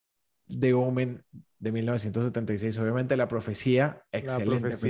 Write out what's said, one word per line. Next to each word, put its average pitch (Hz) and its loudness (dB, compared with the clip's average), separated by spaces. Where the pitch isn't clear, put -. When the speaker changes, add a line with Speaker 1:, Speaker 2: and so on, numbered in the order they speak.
Speaker 1:
The 127 4
Omen 127 0
de 110 -2
mil 113 0
novecientos 113 0
setenta 113 -2
y 104 -2
seis. 107 -2
Obviamente 123 0
La 123 2
Profecía, 123 0
Speaker 2:
La - -2
Speaker 1:
excelente 120 -2
Speaker 2:
Profecía. 117 -4